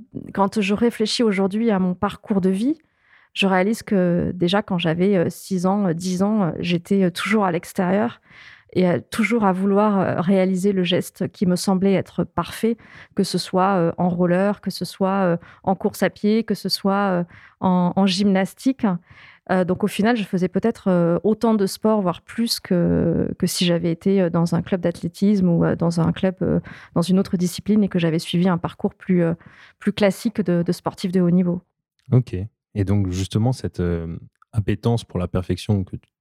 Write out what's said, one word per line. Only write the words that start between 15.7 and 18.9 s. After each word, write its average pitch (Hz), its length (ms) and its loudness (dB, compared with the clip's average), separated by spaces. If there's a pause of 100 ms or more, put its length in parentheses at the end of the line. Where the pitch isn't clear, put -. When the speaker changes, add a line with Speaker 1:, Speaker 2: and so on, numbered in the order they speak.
Speaker 1:
course - 280 -4
à 185 60 2
pied, 214 340 0
que 208 120 -2
ce - 120 -8
soit, 196 440 0
euh, 175 120 0 (380)
en, 180 340 2
en 190 100 4
gymnastique. 196 800 0 (640)